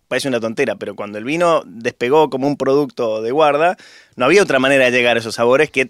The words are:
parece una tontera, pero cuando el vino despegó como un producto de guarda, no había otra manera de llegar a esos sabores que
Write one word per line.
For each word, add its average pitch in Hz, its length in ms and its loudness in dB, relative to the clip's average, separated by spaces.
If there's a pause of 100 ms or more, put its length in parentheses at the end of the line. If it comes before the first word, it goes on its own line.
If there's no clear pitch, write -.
parece 127 200 -4
una 123 120 -2
tontera, 113 340 -2
pero 101 220 -10
cuando 104 200 -10
el 107 80 -10
vino 160 400 0
despegó 123 640 0
como 135 200 -4
un 147 80 -2
producto 127 640 -2
de 113 80 -4
guarda, 151 460 2 (400)
no 127 100 -2
había 190 160 4
otra 151 160 0
manera 131 280 2
de 123 40 2
llegar 120 260 2
a 117 40 -2
esos 113 160 -8
sabores 127 340 2
que 131 200 -2